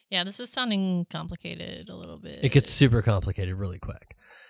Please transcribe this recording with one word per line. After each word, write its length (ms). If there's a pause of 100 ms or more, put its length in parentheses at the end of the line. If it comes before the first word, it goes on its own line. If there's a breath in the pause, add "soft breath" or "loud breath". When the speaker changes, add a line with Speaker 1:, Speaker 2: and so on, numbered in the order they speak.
(100)
Speaker 1:
Yeah, 120
this 160
is 120
sounding 600
complicated 800
a 80
little 220
bit. 240
Speaker 2:
It 80
gets 200
super 320
complicated 540
really 240
quick. 360 (340 soft breath)